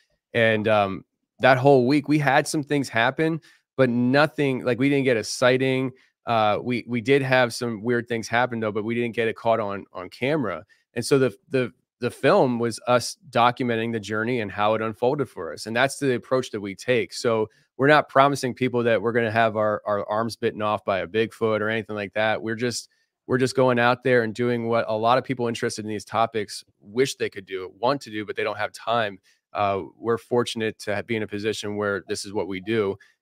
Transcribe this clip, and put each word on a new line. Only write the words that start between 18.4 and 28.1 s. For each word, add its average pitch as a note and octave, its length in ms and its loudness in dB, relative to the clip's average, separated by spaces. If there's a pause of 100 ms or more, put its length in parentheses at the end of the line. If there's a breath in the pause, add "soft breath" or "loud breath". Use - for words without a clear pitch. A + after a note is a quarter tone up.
people B2 300 0
that A2+ 180 2
we're A2+ 100 -2
gonna A#2 180 0
have A2+ 280 2
our, G#2+ 280 0
our G#2 240 -2
arms A2 280 -2
bitten G2 240 -4
off G#2+ 240 -2
by F#2+ 140 0
a F2 80 -6
Bigfoot A2 520 -2
or G#2+ 100 -2
anything G#2+ 280 -4
like G#2 160 -8
that. G#2+ 280 0
We're A2 140 -6
just, A#2 340 -6 (380)
we're B2+ 100 0
just B2+ 200 0
going B2+ 200 4
out A#2+ 260 2
there B2 200 4
and A2 100 -4
doing A#2+ 340 -2
what A#2 200 0
a A2 100 -2
lot A#2 200 4
of B2 80 -2
people A#2+ 240 -4
interested A#2 340 -4
in G#2+ 60 -8
these G#2 160 -6
topics A2 580 -4 (160)
wish A#2+ 360 -2
they G#2+ 140 -4
could G2 160 -16
do, F#2 320 -10
want C3 240 0
to - 80 -18
do, G#2+ 160 -8